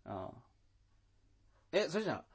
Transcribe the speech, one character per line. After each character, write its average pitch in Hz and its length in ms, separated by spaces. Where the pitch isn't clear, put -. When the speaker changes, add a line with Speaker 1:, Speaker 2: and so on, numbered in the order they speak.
Speaker 1:
あ 98 260
あ。 - 80
Speaker 2:
え、 202 160
そ 175 120
れ 220 40
じ 190 60
ゃ 110 260